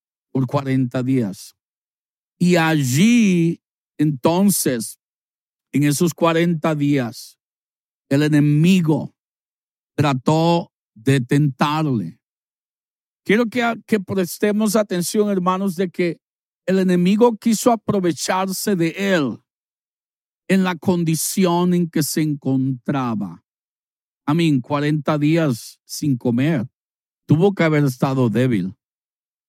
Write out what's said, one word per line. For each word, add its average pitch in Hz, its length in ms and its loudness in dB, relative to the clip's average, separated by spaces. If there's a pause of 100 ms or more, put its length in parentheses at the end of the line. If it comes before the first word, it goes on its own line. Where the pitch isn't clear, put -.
(320)
Por 135 140 -2
cuarenta 131 560 -2
días. 120 540 -4 (840)
Y 175 180 2
allí, 170 1040 2 (360)
entonces, 156 1000 0 (760)
en 143 120 0
esos 147 300 0
cuarenta 165 600 0
días, 143 640 -4 (680)
el 143 140 2
enemigo 151 920 2 (800)
trató 160 800 0 (260)
de 135 220 0
tentarle. 143 1000 -2 (1040)
Quiero 226 220 2
que, 233 400 -4
que 208 140 0
prestemos 202 720 -2
atención, 208 560 -2
hermanos, 185 460 -2
de 180 140 -4
que 175 300 -4 (460)
el 190 120 0
enemigo 190 580 2
quiso 233 360 0
aprovecharse 190 1040 -2
de 175 400 -2
él 139 240 -2 (1120)
en 190 160 2
la 180 120 -2
condición 175 1000 0
en 175 140 0
que 165 140 -2
se 156 200 -4
encontraba. 131 1200 -4 (840)
I 147 80 0
mean, 156 260 2
cuarenta 147 580 -2
días 147 640 0
sin 143 320 -4
comer. 127 520 -2 (580)
Tuvo 185 280 4
que 170 80 0
haber 151 220 4
estado 131 440 0
débil. 104 460 0 (760)